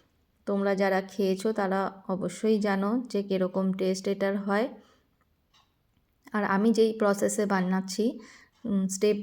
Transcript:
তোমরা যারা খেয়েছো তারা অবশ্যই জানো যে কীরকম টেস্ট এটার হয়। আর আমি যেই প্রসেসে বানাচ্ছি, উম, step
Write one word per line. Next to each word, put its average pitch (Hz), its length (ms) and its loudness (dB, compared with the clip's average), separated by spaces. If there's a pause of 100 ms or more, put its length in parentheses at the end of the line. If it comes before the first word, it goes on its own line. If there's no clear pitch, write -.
(460)
তোমরা 202 280 0
যারা 190 260 2
খেয়েছো 190 520 0
তারা 190 560 -2
অবশ্যই 190 500 0
জানো 202 500 0
যে 202 140 -2
কীরকম 190 500 0
টেস্ট 190 360 -2
এটার 196 280 0
হয়। 202 320 0 (1600)
আর 208 120 -2
আমি 202 280 2
যেই 220 200 4
প্রসেসে 208 540 2
বানাচ্ছি, 190 720 0 (460)
উম, 196 220 0
step 208 360 0